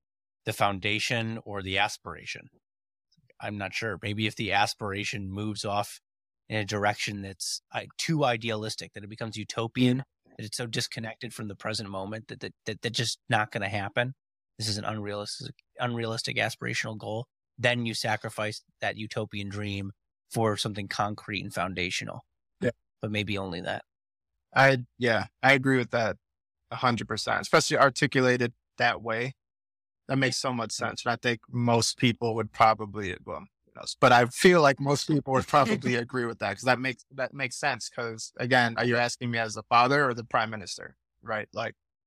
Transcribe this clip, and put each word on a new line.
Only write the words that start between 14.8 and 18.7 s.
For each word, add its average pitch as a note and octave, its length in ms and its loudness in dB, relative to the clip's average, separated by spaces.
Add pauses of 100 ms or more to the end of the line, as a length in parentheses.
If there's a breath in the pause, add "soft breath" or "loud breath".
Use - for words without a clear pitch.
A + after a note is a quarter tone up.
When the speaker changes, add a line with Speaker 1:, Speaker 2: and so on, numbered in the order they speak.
Speaker 1:
unrealistic, G#2 720 -8 (240)
unrealistic A#2 580 -4
aspirational A2+ 600 -2
goal. G#2+ 280 -6 (300)
Then A#2+ 300 2
you A2 80 -2
sacrifice A2 680 -4 (200)